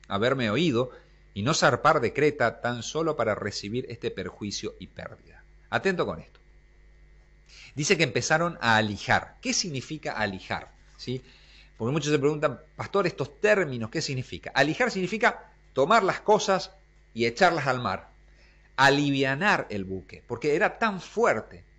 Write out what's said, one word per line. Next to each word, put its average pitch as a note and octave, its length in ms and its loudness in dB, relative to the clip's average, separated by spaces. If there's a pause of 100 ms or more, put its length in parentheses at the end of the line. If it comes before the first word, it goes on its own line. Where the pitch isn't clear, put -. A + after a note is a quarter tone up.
haberme A#2 440 0
oído B2+ 400 2 (420)
y G2 80 -6
no B2+ 140 0
zarpar D3 440 4
de A2+ 140 0
Creta B2 480 0
tan A#2+ 220 -4
solo D#3 320 -4
para A2 180 0
recibir G#2 560 -6
este A#2 220 -8
perjuicio G2 680 -8
y F2+ 80 -14
pérdida.'" - 560 -18 (280)
Atento E3 340 0
con E2 140 -6
esto. - 200 -20 (1400)
Dice D#3 220 2
que D#3+ 60 2
empezaron D#3 580 0
a A2+ 160 4
alijar. G#2+ 640 0
¿Qué B3+ 120 -2
significa D3 600 -6
alijar? G#2 580 -4 (260)
¿Sí? B2+ 260 -8 (540)
Porque A2+ 140 -2
muchos D3 200 -2
se D3+ 80 4
preguntan, D3 400 0 (160)
"Pastor, F#3 320 0
estos - 340 -6
términos, D3+ 480 2
¿qué - 120 -4
significa?". - 520 -8
Alijar D#3 380 2
significa G3+ 600 -2 (220)
tomar G3 300 4
las F3 160 0
cosas G3 520 2 (420)
y A2+ 120 2
echarlas D3+ 420 2
al B2+ 140 0
mar. G2 280 -4 (640)
Alivianar C#3 920 2
el G2+ 140 -4
buque, F#2 420 -10
porque C#3+ 300 -2
era F3+ 240 0
tan G3+ 220 -2
fuerte, A#2+ 640 -2 (160)